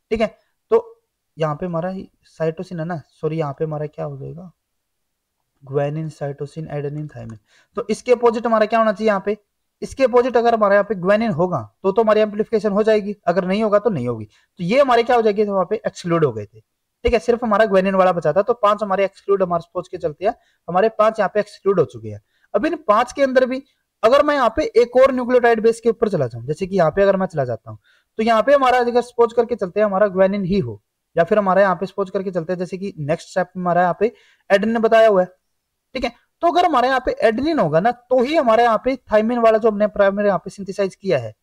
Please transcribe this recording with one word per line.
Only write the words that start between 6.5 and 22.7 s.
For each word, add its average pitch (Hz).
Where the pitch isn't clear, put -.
adenine, 147
thymine। 113
तो -
इसके 214
अपोजिट 233
हमारा 220
क्या 226
होना 220
चाहिए 214
यहाँ 196
पे, 208
इसके 269
अपोजिट 247
अगर 233
हमारे 202
यहाँ 202
पे 220
guanine 202
होगा 175
तो, 190
तो 214
हमारी 214
एम्पलीफिकेशन 214
हो 208
जाएगी, 208
अगर 175
नहीं 202
होगा 208
तो 202
नहीं 127
होगी। 110
तो -
ये 220
हमारे 240
क्या 247
हो 233
जाएगी, 214
तो 202
वहाँ 190
पे 214
एक्सक्लूड 170
हो 127
गए 104
थे। 110
ठीक -
है, 220
सिर्फ 233
हमारा 226
guanine 190
वाला 185
बचा 160
था, 190
तो 240
पांच 208
हमारे 196
एक्सक्लूड, 190
हमारे 175
सपोज -
के 185
चलते 165
हैं, 240
हमारे 196
पांच 220
यहाँ 190
पे 208
एक्सक्लूड 196
हो 139
चुके 110
हैं। 104
अब 226
इन 330